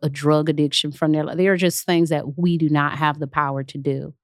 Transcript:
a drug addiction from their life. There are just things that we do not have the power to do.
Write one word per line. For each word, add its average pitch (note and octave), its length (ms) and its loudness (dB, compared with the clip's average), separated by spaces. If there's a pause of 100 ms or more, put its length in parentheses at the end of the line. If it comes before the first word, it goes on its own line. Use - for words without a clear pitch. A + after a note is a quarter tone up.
a D#3 80 -2
drug D3 400 2
addiction D3 420 0
from D#3 220 0
their D3+ 120 0
life. D#3+ 120 -6
There F#3+ 160 4
are F#3 60 0
just F3 260 0
things E3+ 240 2
that C#3+ 300 -4
we F3 180 2
do D#3 140 2
not C#3+ 260 2
have D3 220 0
the D3+ 80 -4
power C#3 380 -2
to C#3 120 -14
do. C#3 480 -6